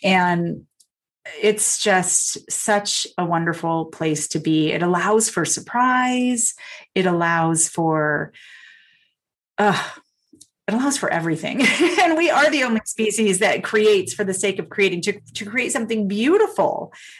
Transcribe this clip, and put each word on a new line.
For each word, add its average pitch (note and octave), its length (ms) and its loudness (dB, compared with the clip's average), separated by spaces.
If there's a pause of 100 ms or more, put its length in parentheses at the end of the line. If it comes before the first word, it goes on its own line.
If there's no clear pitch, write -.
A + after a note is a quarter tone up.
And F3 600 0 (760)
it's A3 400 2
just - 720 0
such - 540 -2 (100)
a F3+ 80 -2
wonderful E3 640 -2
place D#3 420 -4
to E3 100 -6
be. D#3 340 2
It D#3+ 100 -2
allows F3+ 480 2
for E3+ 160 -2
surprise. B3+ 1080 0 (400)
It F#3 120 0
allows E3+ 600 2
for, D#3 680 -2 (1200)
uh, G#3 260 2 (880)
it G3+ 60 0
allows C4+ 240 0
for - 120 -2
everything. E3 520 -2
<laughs> D#4+ 380 2
And E4 160 4
we E4 140 2
are D4 200 4
the C4+ 140 0
only A3+ 220 0
species G#3+ 520 0
that F#3+ 240 0
creates G#3+ 520 2
for G#3 100 -4
the F#3+ 100 -2
sake F#3+ 240 -2
of E3 100 -8
creating, F3+ 340 0
to, G3+ 180 -4 (140)
to G#3+ 100 -10
create A#3 260 -4
something A3 380 -2
beautiful A#3 840 0 (280)